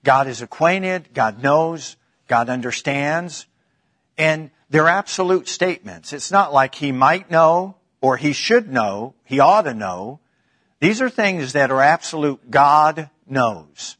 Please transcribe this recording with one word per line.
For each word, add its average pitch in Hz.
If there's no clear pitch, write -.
God 135
is 120
acquainted, 180
God 110
knows, 156
God 117
understands, 143
and 156
they're 156
absolute 185
statements. 107
It's 143
not 190
like 135
he 143
might 156
know 170
or 131
he 147
should 220
know, 110
he 135
ought 185
to 139
know. 104
These 214
are 254
things 185
that 139
are 131
absolute 147
God 147
knows. 107